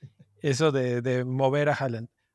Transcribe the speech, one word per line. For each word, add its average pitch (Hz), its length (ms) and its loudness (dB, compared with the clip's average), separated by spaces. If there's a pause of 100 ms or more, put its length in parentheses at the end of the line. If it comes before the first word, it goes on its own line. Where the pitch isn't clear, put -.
(420)
eso 147 300 2
de, 123 300 0
de 127 240 0
mover 135 440 2
a 143 40 2
Haaland. 117 360 -4 (260)